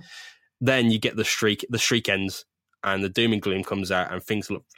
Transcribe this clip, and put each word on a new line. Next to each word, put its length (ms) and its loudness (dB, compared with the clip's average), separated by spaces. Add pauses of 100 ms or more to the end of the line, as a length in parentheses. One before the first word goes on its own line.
(600)
Then 300 4
you 80 4
get 160 -2
the 100 0
streak, 440 0
the 100 0
streak 300 2
ends 360 -2 (380)
and 200 0
the 60 0
doom 240 4
and 80 0
gloom 220 -2
comes 280 -4
out 200 0
and 120 -8
things 280 -4
look 120 -8 (140)